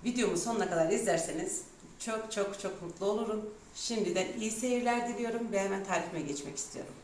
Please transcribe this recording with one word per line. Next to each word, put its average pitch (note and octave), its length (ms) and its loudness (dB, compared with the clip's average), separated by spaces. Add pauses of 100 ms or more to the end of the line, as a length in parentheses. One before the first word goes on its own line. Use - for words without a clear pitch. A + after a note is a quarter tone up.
Videomu A3+ 320 2
sonuna G#3 340 0
kadar E3 200 4
izlerseniz E3 720 2 (360)
çok A3 340 -4
çok G3 280 0
çok G3 220 -6
mutlu G#3+ 240 -4
olurum. G#3+ 480 0 (200)
Şimdiden F#3 520 2 (140)
iyi A3 100 0
seyirler A#3+ 580 2
diliyorum A#3 440 -2
ve G3 80 4
hemen G3 240 0
tarifime E3 360 0
geçmek C#3 360 -4
istiyorum. - 460 -8